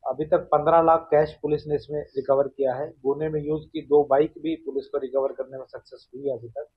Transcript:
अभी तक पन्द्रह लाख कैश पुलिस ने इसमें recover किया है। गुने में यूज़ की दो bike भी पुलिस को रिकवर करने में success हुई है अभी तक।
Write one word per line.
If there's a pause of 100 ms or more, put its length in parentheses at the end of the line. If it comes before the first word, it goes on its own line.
अभी
तक
पन्द्रह
लाख
कैश
पुलिस
ने
इसमें
recover
किया
है।
गुने
में
यूज़
की
दो
bike
भी
पुलिस
को
रिकवर
करने
में
success
हुई
है
अभी
तक। (100)